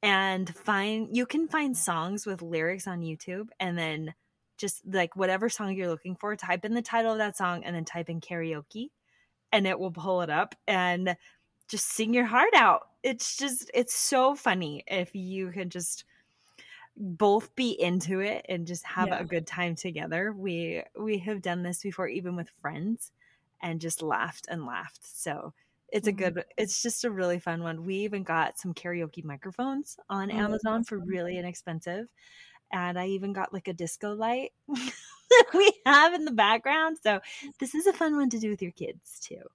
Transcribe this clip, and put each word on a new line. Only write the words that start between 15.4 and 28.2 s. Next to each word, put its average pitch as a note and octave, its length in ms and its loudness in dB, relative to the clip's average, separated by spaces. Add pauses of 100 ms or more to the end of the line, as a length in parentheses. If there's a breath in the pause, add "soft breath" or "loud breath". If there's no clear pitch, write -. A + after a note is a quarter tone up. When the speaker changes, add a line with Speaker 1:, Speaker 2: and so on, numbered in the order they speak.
Speaker 1:
can F#3 180 -6
just - 340 -6 (920 loud breath)
both G3+ 600 2
be B3 140 0 (100)
into F3 400 0
it G3+ 280 -4
and F3 180 -4
just F3 200 -10
have F#3 240 0
Speaker 2:
Yeah. F3+ 80 -2
Speaker 1:
a F3 60 -4
good E3 220 -4
time F3 280 -2
together. E3 580 -4
We, E3+ 500 -4 (160)
we G#3+ 200 -2
have G3 240 -6
done F3 200 -2
this F3 200 -4
before, F#3+ 260 -4
even F3+ 280 -6
with E3+ 140 -8 (100)
friends, F3 500 -4 (500 soft breath)
and E3 200 -4
just E3 220 -4
laughed - 460 -2
and E3 180 -8
laughed. B2 380 -10
So - 500 -8 (340)
it's G#3+ 180 -2
a G#3 60 2
Speaker 2:
Mm-hmm. F#3 220 -2
Speaker 1:
good, F3 100 -6 (120)
it's G#3 260 -2
just A#3 220 -4
a A#3+ 60 0
really F3+ 300 0
fun E3+ 220 -4
one. E3 220 -6
We F#3+ 120 -4
even G3+ 260 -4